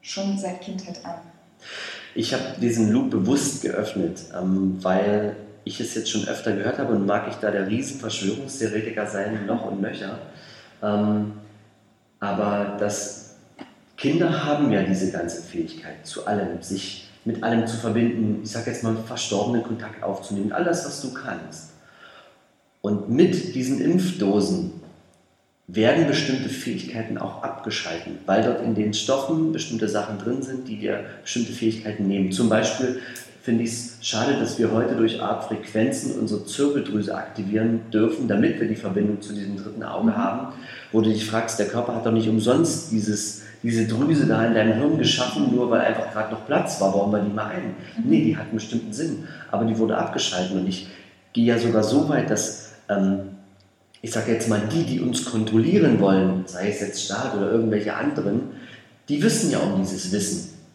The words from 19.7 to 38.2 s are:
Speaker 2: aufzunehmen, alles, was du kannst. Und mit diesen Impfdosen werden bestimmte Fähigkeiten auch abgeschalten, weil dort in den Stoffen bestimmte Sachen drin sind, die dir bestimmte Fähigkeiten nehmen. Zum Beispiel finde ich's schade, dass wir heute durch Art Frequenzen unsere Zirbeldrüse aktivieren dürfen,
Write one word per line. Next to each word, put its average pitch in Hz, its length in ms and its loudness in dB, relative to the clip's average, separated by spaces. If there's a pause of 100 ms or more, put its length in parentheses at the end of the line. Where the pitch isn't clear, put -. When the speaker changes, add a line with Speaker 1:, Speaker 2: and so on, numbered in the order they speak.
Speaker 2:
aufzunehmen, 98 500 -4
alles, 170 320 0
was 139 160 -8
du 127 140 -6
kannst. - 560 -12 (1120)
Und 101 300 -2
mit - 440 4
diesen 131 260 0
Impfdosen 185 920 2 (960)
werden 123 400 4
bestimmte 139 400 0
Fähigkeiten 117 680 -6
auch - 280 -8
abgeschalten, - 800 -6
weil 98 160 6
dort 117 200 2
in 113 120 0
den 107 180 0
Stoffen 160 600 0
bestimmte 110 360 -2
Sachen 104 300 -2
drin 123 240 -2
sind, 131 240 -8
die 107 120 -8
dir 104 260 -2 (180)
bestimmte 117 300 -2
Fähigkeiten 107 560 0
nehmen. 98 240 2
Zum 117 160 2
Beispiel 127 520 2 (420)
finde 117 220 2
ich's - 380 -6
schade, 123 360 0
dass - 200 -2
wir 110 120 4
heute 117 240 2
durch 113 260 2
Art 107 240 -2
Frequenzen - 760 -2
unsere 107 280 -2
Zirbeldrüse 120 680 0
aktivieren 107 800 0
dürfen, 110 360 2